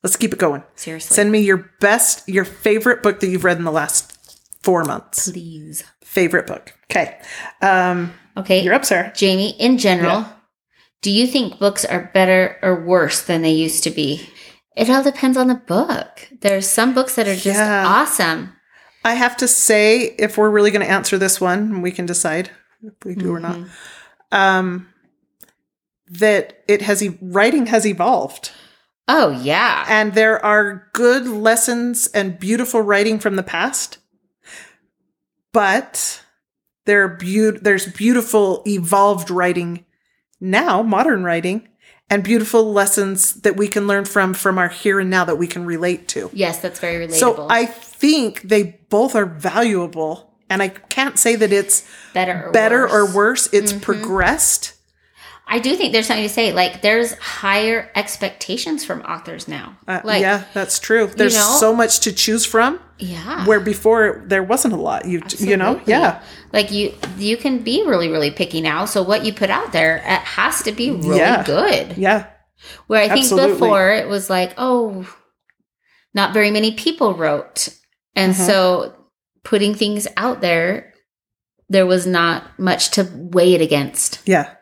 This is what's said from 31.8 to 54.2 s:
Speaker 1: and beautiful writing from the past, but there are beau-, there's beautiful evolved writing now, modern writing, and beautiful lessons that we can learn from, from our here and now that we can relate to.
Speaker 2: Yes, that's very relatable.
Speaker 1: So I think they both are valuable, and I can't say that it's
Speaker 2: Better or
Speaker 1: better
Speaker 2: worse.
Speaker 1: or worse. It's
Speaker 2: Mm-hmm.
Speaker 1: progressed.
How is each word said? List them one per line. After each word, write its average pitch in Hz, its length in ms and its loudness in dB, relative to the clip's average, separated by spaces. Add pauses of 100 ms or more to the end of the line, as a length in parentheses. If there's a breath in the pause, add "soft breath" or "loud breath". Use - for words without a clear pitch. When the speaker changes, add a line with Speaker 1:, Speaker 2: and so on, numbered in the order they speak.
Speaker 1:
and 190 320 -2
beautiful 226 420 -2
writing 208 380 0
from 202 160 -2
the 190 80 -4
past, 196 540 -6 (1600 loud breath)
but 214 680 -2 (640)
there 202 180 4
are 185 140 0
beau-, 208 340 0
there's 202 360 0
beautiful 214 800 0
evolved 196 640 2
writing 175 560 -2 (540)
now, 196 420 0
modern 226 420 0
writing, 175 440 -4 (420 soft breath)
and 202 140 0
beautiful 220 480 2
lessons 196 680 0
that 196 160 2
we 202 100 0
can 202 200 -2
learn 202 180 0
from, 190 280 0
from 185 240 -2
our 180 120 0
here 196 300 -2
and 185 100 -2
now 185 160 2
that 170 120 -2
we 170 100 -2
can 175 180 -10
relate 170 440 -4
to. - 240 -6
Speaker 2:
Yes, 185 260 -4
that's 175 200 -8
very 170 280 -6
relatable. 160 60 -8
Speaker 1:
So 165 360 0
I 233 160 2
think 277 800 -2
they 196 360 0 (100)
both 247 260 0
are 208 100 2
valuable, 170 1120 -4 (140)
and 196 120 0
I 190 80 0
can't - 480 -4
say 233 180 2
that 208 160 2
it's 202 360 0 (260 loud breath)
Speaker 2:
Better 180 340 -2
or 170 40 -8
Speaker 1:
better 226 360 4
Speaker 2:
worse. - 60 -2
Speaker 1:
or 202 220 2
worse. 220 380 2
It's 202 180 2
Speaker 2:
Mm-hmm. 202 100 -8
Speaker 1:
progressed. 202 920 -2 (760 loud breath)